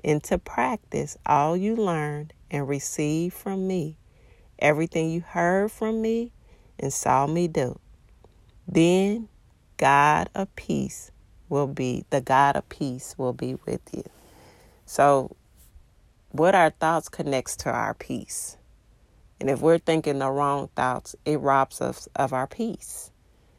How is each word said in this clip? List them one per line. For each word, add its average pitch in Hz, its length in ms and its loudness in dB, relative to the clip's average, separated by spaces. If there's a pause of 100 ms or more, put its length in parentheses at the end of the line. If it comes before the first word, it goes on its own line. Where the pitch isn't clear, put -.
into 151 320 0
practice 214 880 -4
all 147 320 4
you 208 180 0
learned 156 600 -2 (160)
and 143 180 -4
received 151 640 -2
from 190 320 -6
me, 165 300 -4 (640)
everything 160 500 2
you 165 140 -4
heard 185 500 0
from 220 300 -4
me 233 280 -2 (480)
and 139 140 -4
saw 135 340 2
me 170 220 0
do. 156 300 -2 (920)
Then 190 600 4 (500)
God 143 560 4
of 196 220 -6
peace - 540 -6 (380)
will 143 200 0
be, 131 420 -4
the 143 100 2
God 135 360 4
of - 120 -4
peace 131 480 -8
will 127 160 -4
be 127 220 -6 (120)
with - 140 -6 (120)
you." - 100 -10 (800)
So 139 520 2 (960)
what 175 240 4
our 160 140 6
thoughts 160 380 -2
connects 139 500 -4
to - 120 -6
our 110 240 -4
peace. - 640 -10 (800)
And - 120 -4
if 135 100 0
we're 165 180 4
thinking 151 400 0
the 135 120 -2
wrong 143 440 -2
thoughts, - 400 -2 (100)
it 151 120 0
robs 135 440 2
us - 360 -6
of 135 160 0
our 131 160 -4
peace. - 640 -10 (460)